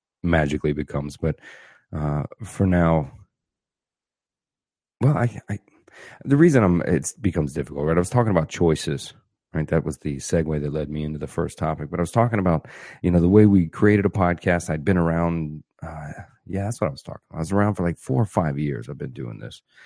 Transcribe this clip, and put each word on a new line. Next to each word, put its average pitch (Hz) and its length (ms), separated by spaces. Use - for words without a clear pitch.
magically 76 520
becomes. 73 420
But, 80 200
uh, 76 340
for - 220
now, 82 440
well, 143 160
I, - 320
I, 104 100
the 139 140
reason 147 260
I'm, 87 200
it 73 360
becomes 78 360
difficult, 73 320
right? 82 100
I - 20
was 87 120
talking 120 200
about 82 200
choices, 78 640
right? 78 140
That 80 180
was 76 100
the 73 200
segue 78 440
that 73 140
led 76 160
me 76 120
into 76 160
the 76 80
first 80 300
topic. 76 340
But 87 80
I 87 40
was 85 80
talking 113 300
about, 87 280
you 87 100
know, 87 100
the 87 80
way 107 180
we 95 220
created 104 360
a 98 60
podcast. 87 580
I'd 78 160
been 92 140
around, 82 680
uh, 78 300
yeah, 95 200
that's 110 140
what 101 100
I - 20
was 67 100
talking - 300
about. 87 80
I - 20
was 80 120
around 104 240
for, 90 80
like, 85 140
four 131 220
or 110 60
five 78 320
years. 67 320
I've 67 80
been 69 140
doing 62 260
this, - 240